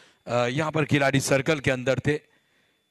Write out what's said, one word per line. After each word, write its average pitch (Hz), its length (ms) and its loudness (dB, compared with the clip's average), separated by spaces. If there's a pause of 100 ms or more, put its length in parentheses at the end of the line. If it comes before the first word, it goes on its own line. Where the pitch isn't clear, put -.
(260)
अ, 120 200 0
यहां 151 260 -4
पर 151 120 0
खिलाड़ी 139 360 2
circle 139 400 0
के 139 100 0
अंदर 127 280 -2
थे, 147 220 -2 (720)